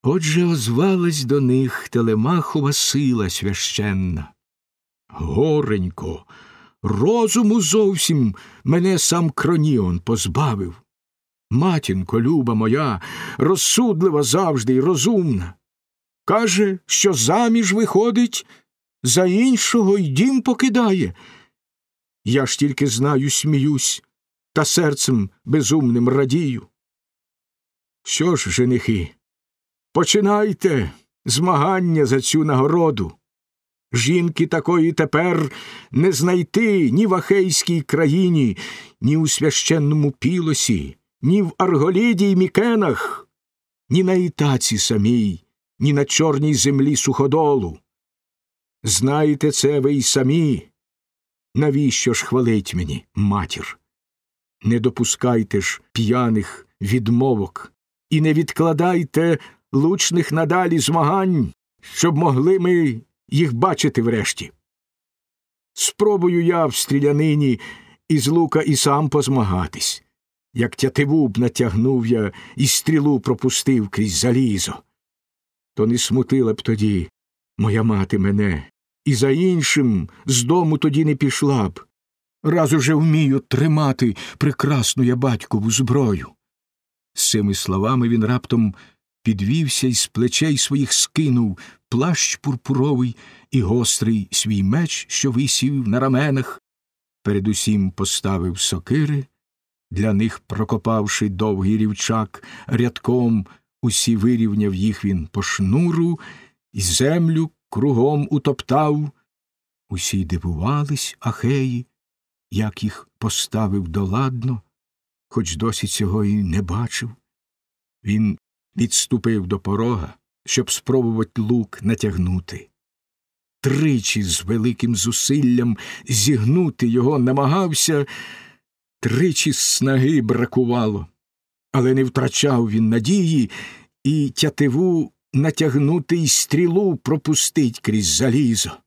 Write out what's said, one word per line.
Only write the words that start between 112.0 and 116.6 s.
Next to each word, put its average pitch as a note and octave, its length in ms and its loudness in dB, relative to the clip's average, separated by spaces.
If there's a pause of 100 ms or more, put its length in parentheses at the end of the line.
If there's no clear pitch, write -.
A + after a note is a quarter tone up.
як G#2+ 320 -4
їх - 340 -8
поставив G2+ 720 -4
доладно, A#2 720 -4 (680)
хоч E2+ 260 -4
досі A2 320 -4
цього G#2 360 -2
й G#2 200 0
не F#2 180 -2